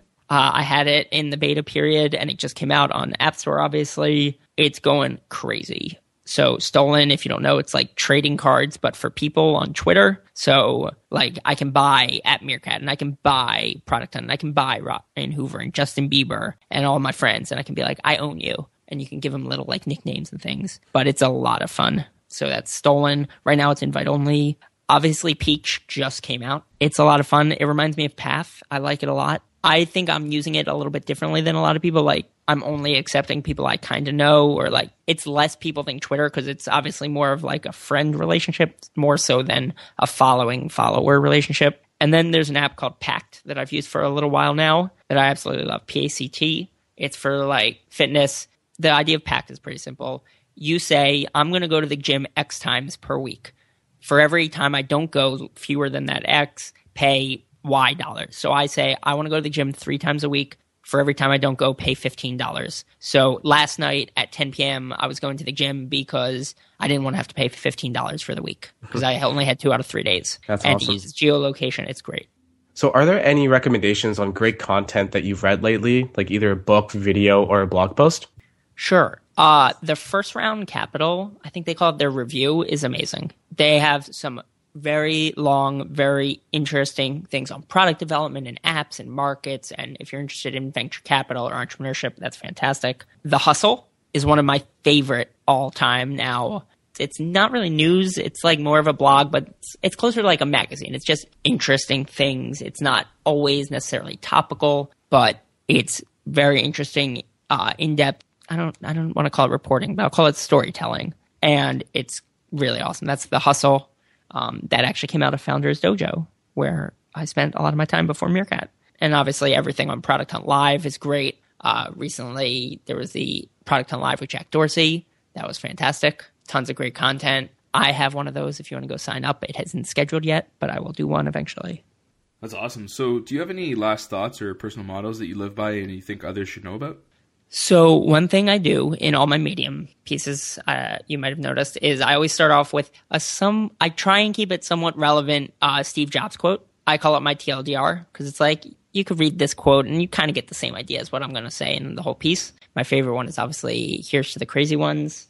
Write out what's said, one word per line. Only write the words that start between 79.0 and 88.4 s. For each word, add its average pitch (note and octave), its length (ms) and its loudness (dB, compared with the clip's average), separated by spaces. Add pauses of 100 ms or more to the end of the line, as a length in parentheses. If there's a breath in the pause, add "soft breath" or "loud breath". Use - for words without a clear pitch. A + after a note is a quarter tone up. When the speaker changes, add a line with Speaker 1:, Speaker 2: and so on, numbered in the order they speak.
Speaker 1:
Uh, D3 360 8 (100)
the D#3+ 120 0
First - 400 -4
Round A3 320 -4
Capital, F3 760 -4
I D#3 60 -12
think E3+ 160 -10
they E3+ 80 -4
call E3+ 160 2
it D3+ 80 -4
their D3 120 2
review, C3+ 540 0
is D3 200 -2
amazing. - 480 -4 (240)
They D3+ 240 6
have C#3+ 320 2
some D3 300 -10 (340)
very D3+ 600 0
long, C#3 540 0
very C#3 520 0 (100)
interesting C#3 720 -2
things C3+ 260 -6
on D3 140 -14
product F#3 360 2
development D3 480 -4